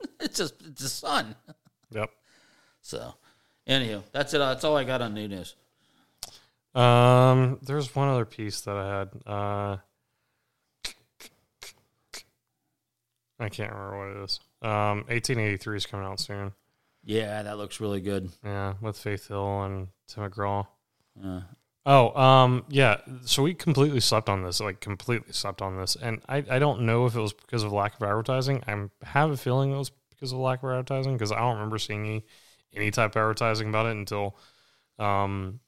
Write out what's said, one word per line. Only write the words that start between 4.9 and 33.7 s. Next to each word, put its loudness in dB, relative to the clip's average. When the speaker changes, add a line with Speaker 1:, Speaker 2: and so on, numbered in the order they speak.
Speaker 1:
on -6
new -8
news. -10
Speaker 2:
Um, 6
there's -4
one 2
other 0
piece -8
that -6
I -4
had. -6
Uh, -4
I -6
can't -8
remember -10
what -10
it -12
is. -8
Um, 0
eighteen -2
eighty-three -2
is -6
coming -8
out -8
soon. -8
Speaker 1:
Yeah, -4
that -10
looks -10
really -2
good. -4
Speaker 2:
Yeah, -4
with -6
Faith -6
Hill -2
and -6
Tim -8
McGraw. -2
Speaker 1:
Yeah. -8
Speaker 2:
Oh, 8
um, 8
yeah. 6
So 2
we 2
completely 4
slept 4
on 2
this, -2
like, -4
completely -4
slept -6
on -4
this. -2
And -6
I, -2
I 2
don't 2
know 4
if 0
it 0
was -2
because -4
of -2
lack 0
of -4
advertising. 0
I -4
have 2
a -2
feeling 0
it -4
was -6
because -12
of -6
lack -2
of -4
advertising, -2
'cause -2
I -2
don't 2
remember -4
seeing -4
any, -4
any 0
type 2
of 4
advertising 0
about 0